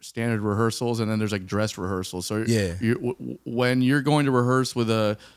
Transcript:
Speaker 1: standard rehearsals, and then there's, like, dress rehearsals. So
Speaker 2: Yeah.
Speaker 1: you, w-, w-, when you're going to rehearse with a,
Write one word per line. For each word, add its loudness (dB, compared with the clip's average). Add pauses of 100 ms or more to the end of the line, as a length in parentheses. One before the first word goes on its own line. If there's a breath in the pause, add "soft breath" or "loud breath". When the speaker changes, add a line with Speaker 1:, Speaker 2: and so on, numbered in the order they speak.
Speaker 1:
standard -2
rehearsals, 0
and 0
then 0
there's, -2
like, -4
dress -2
rehearsals. -4
So -2
Speaker 2:
Yeah. 0
Speaker 1:
you, 2
w-, -4
w-, -10
when 0
you're 4
going 2
to 2
rehearse 2
with 0
a, 2 (200 loud breath)